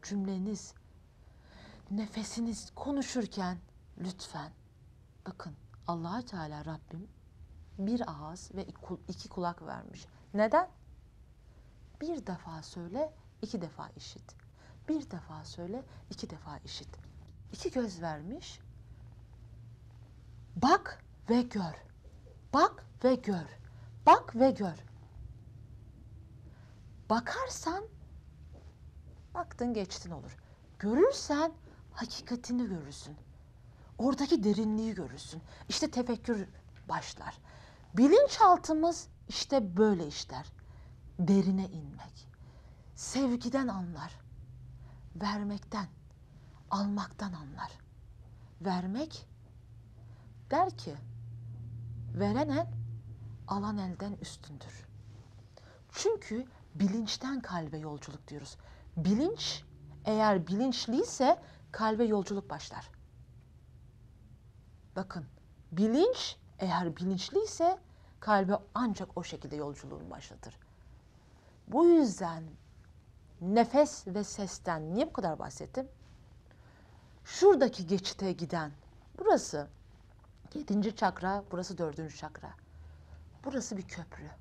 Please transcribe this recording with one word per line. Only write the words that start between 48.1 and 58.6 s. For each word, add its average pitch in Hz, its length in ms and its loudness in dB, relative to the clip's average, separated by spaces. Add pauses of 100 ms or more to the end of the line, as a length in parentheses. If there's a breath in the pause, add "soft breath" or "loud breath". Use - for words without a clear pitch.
Vermek 190 680 -4 (1200 loud breath)
der 349 260 4
ki, 151 180 -8 (1200)
"Veren 220 300 2
el, 311 180 0 (800)
alan 202 300 -2
elden 196 360 -6
üstündür." - 720 -14 (1080 loud breath)
Çünkü 262 540 0 (300 loud breath)
bilinçten 220 680 0
kalbe 160 360 -4
yolculuk 147 500 -10
diyoruz. 143 300 -12 (400 loud breath)